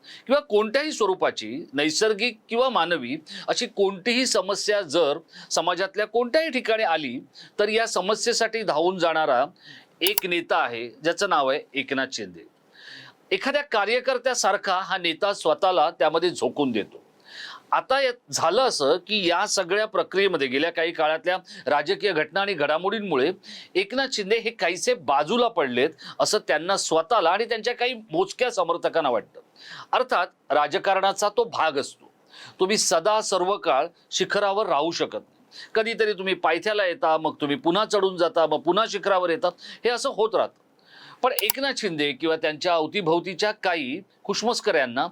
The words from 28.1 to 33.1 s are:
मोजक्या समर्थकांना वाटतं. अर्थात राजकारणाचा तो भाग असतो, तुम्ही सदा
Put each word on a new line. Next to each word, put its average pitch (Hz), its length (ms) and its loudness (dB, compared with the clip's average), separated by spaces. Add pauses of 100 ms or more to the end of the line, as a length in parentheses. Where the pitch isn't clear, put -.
मोजक्या 190 400 0
समर्थकांना 165 600 2
वाटतं. - 300 -2 (520)
अर्थात 220 600 0
राजकारणाचा 190 760 2
तो 226 180 0
भाग 156 320 0
असतो, - 340 -8 (480)
तुम्ही 190 180 2
सदा 196 440 2